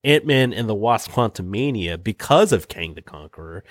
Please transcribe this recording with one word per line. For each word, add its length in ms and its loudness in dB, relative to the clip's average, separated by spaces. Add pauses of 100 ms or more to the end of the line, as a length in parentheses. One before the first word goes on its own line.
Ant-Man 480 4
and 160 -4
the 60 -2
Wasp: 360 0
Quantumania 920 -2
because 500 2
of 180 2
Kang 240 -8
the 80 -16
Conqueror. 680 -16